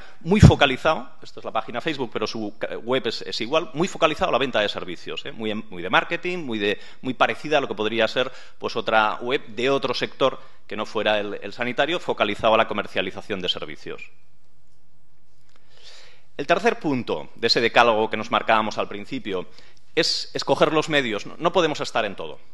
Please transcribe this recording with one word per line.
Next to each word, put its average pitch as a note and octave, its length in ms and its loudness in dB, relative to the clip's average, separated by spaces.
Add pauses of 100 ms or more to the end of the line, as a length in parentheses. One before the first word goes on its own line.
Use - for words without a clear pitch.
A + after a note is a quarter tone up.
(200)
muy F#3 200 4
focalizado, D#3 680 8 (140)
esta - 200 -10
es A2 40 -8
la G#2+ 60 -8
página A#2 280 -2
Facebook, C3+ 320 -2
pero G#2+ 140 -2
su G#2 320 -4
ca-, - 220 -6
web A#2+ 260 0
es, A2 160 -4
es - 200 -6
igual, D#3 340 0
muy E3+ 120 0
focalizado E3 420 2
a - 20 0
la A#2+ 80 4
venta A#2+ 200 0
de G#2 80 4
servicios, F2 600 -6
¿eh? C#3+ 40 -10
Muy A2 200 -4
en, G#2+ 180 -4
muy F2 140 -8
de F#2 80 -6
marketing, E3+ 480 0
muy B2 180 -4
de, G2+ 220 0 (240)
muy B2+ 100 -4
parecida C#3+ 460 2
a - 20 0
lo B2+ 60 -2
que G#2+ 80 -4
podría A2 320 2
ser, B2+ 240 0 (260)
pues, - 180 -6
otra G#2+ 460 2
web B2 280 -2
de A#2 200 0
otro C3+ 240 2
sector - 460 0 (260)
que G#2 100 -8
no G#2+ 120 -4
fuera G#2+ 320 2
el, G2+ 200 -4
el G2+ 140 -10
sanitario, C#3+ 460 0
focalizado A2 560 2
a - 20 8
la A2 100 6
comercialización G2 760 -4
de F2+ 80 -2
servicios. - 600 -8 (2250)
El D3 120 -6
tercer G3+ 320 2
punto G#2+ 560 -2
de A2+ 100 0
ese B2 160 4
decálogo A2+ 480 6
que A2 80 -4
nos G#2+ 140 -6
marcábamos A2 480 4
al G2 80 -2
principio G#2 580 -6 (480)
es - 400 0
escoger D3 400 2
los D#3 160 0
medios. B2 380 0
No, E2+ 100 -12
no E3 140 0
podemos E3 280 2
estar A#2+ 260 -2
en G2 100 -4
todo. D#2 240 -10 (140)